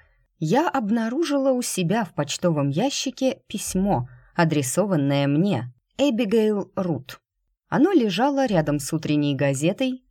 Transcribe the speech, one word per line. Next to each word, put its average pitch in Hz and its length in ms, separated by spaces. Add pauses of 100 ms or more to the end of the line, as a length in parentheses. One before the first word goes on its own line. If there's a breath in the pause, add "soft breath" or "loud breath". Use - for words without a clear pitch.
(380)
я 226 320
обнаружила 269 800
у 247 100
себя 196 440
в - 100
почтовом 147 560
ящике 254 800
письмо, 185 600 (280 loud breath)
адресованное 151 920
мне, 143 480 (240)
Эбигейл 220 800
Рут. 175 420 (520)
Оно 277 200
лежало 269 560
рядом 151 320
с - 140
утренней 147 420
газетой 180 760